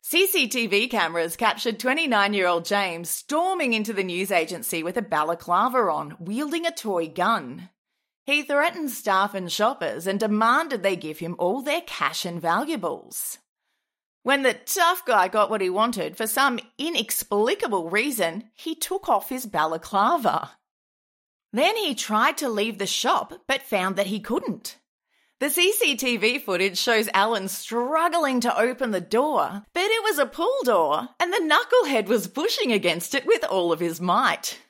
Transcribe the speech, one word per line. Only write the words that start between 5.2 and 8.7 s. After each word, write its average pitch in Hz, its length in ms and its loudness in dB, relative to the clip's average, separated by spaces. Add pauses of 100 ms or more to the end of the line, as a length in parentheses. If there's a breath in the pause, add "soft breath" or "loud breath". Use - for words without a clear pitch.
on, 156 400 -2
wielding 285 480 -6
a 330 60 0
toy 180 360 -4
gun. 175 600 -2 (560)
He 294 180 0
threatened 294 480 0